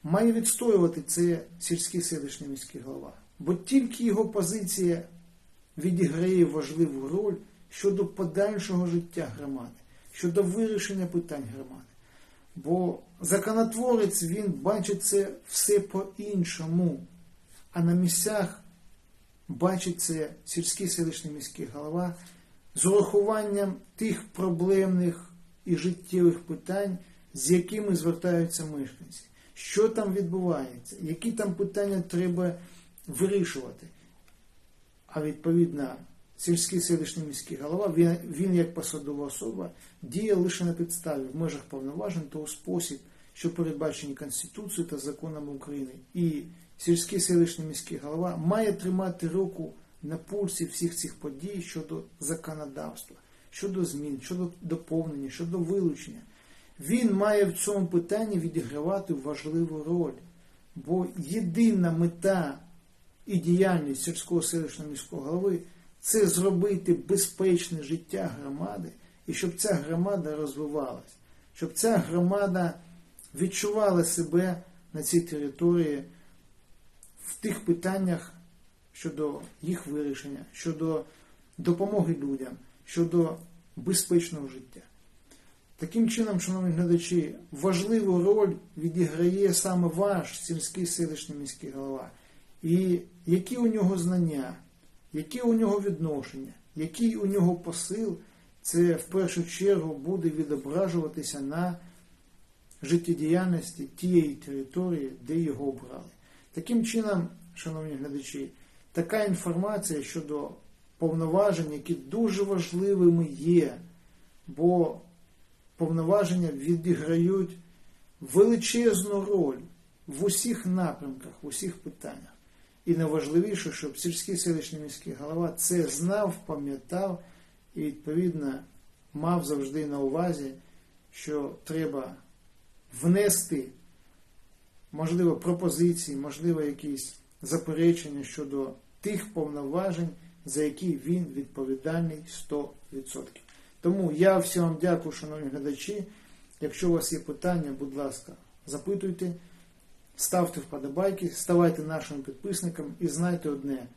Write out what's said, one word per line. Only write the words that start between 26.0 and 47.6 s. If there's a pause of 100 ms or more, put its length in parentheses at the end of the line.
питань, (360)
з
якими
звертаються
мешканці. (300)
Що
там
відбувається,
які
там
питання
треба (520)
вирішувати. (1300)
А
відповідно, (420)
сільський,
селищний,
міський
голова,
він, (140)
він
як
посадова
особа (300)
діє
лише
на
підставі, (100)
в
межах
повноважень
та
у
спосіб, (340)
що
передбачені
Конституцією
та
законами
України. (220)
І (340)
сільський,
селищний,